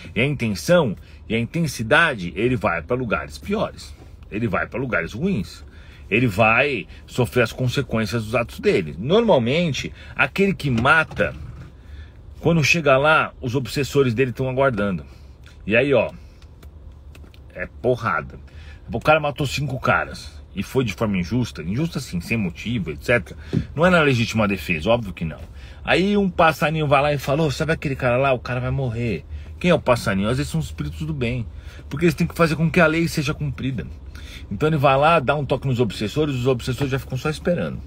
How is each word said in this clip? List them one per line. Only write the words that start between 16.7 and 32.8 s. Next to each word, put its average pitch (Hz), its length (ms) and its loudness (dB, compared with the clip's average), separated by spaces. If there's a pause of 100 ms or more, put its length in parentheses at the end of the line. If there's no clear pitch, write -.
é 90 140 -8 (140)
porrada. 104 580 -2 (500)
O 117 120 -4
cara 156 180 6
matou 147 260 -2
cinco 131 320 -4
caras 82 640 -2 (140)
e 95 80 -6
foi 131 220 0
de 107 80 -4
forma 104 240 -2
injusta, 110 440 -2
injusta 131 380 -2
assim, 92 220 -6
sem 117 160 -2
motivo, 101 540 -4
et 73 120 -12
cetera. - 340 0 (380)
Não 156 100 4
é 180 40 6
na 175 120 6
legítima 117 460 2
defesa, 90 420 -2
óbvio 113 220 2
que 85 140 -6
não. 78 160 -8 (420)
Aí 180 320 2
um 202 140 2
passarinho 160 580 2
vai 135 140 6
lá 147 120 2
e 143 40 0
falou, 143 340 0
"Sabe 156 220 -2
aquele 139 240 -4
cara 123 180 2
lá? 135 160 2
O 127 80 0
cara 123 220 -4
vai 127 100 -2
morrer." 120 540 -2 (340)
Quem 180 120 2
é - 20 6
o 147 60 4
passarinho? 107 500 2
Às 120 80 0
vezes 143 120 -4
são 160 120 -2
os 139 60 -8
espíritos 147 380 -8
do 156 80 -4
bem, 123 320 -4 (440)
porque 147 160 0
eles 156 100 4
têm 175 100 2
que - 100 -4
fazer 160 200 2
com 156 160 2
que 185 80 4
a 165 80 8